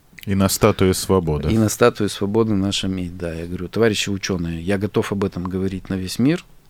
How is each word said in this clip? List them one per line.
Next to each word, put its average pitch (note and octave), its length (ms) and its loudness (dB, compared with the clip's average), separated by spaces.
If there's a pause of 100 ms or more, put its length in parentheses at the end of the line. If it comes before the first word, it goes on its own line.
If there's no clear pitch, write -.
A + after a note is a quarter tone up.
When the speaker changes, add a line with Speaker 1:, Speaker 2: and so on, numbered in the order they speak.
(260)
Speaker 1:
И G2 80 -2
на G2 140 4
статуе F#2+ 440 4
Свободы. D#2 580 0
Speaker 2:
И A2 80 4
на A2 100 6
статуе A2 400 2
Свободы G#2+ 460 0
наша G2 340 -2
медь, F#2 280 -6
да. F2 160 -6
Я E2 140 -8
говорю: F2+ 220 -8
«Товарищи G#2 420 0
учёные, F2 520 -4
я G2 160 0
готов G#2 340 -2
об G2+ 120 -2
этом F2+ 200 -4
говорить F#2 440 -4
на F#2+ 60 -4
весь F#2 240 -6
мир. D3+ 260 0 (260)